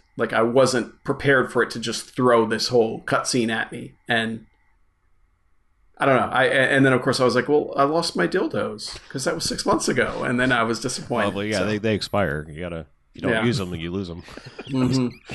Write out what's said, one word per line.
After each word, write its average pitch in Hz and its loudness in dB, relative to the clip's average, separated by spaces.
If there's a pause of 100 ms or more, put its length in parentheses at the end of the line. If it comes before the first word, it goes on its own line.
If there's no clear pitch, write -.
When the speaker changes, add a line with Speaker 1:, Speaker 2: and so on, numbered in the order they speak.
(180)
Speaker 1:
Like, 113 -2
I 113 2
wasn't 120 2
prepared 135 0
for 123 2
it 120 -6
to 120 -10
just 113 -6
throw 120 4
this 107 -2
whole 113 2
cutscene 120 0
at 113 -6
me. 123 -14 (140)
And 113 -2 (1500)
I 147 0
don't 139 6
know. 107 2
I, 127 2
a-, 131 4
and 135 6
then, 135 6
of 123 4
course, 127 0
I 131 2
was 123 4
like, 120 0
"Well, 147 2
I 139 4
lost 160 0
my 170 2
dildos 135 -4 (120)
'cause 135 -8
that 170 0
was 165 -8
six - -6
months 262 0
ago." 131 -2
And 131 0
then 127 2
I 117 2
was 113 -2
disappointed, 120 -4
Speaker 2:
Well, 101 -4
but 104 -4
yeah, 104 0
Speaker 1:
so. 92 0
Speaker 2:
they, 107 -2
they 110 0
expire. 78 -2
You 76 -14
gotta, 85 -8
if 78 -12 (300)
you - -20
don't - -2
Speaker 1:
Yeah. 110 0
Speaker 2:
use 120 0
them, 90 -6
you 82 -6
lose 92 -6
'em. 85 -12 (480)
Speaker 1:
Mm-hmm. 127 0 (280)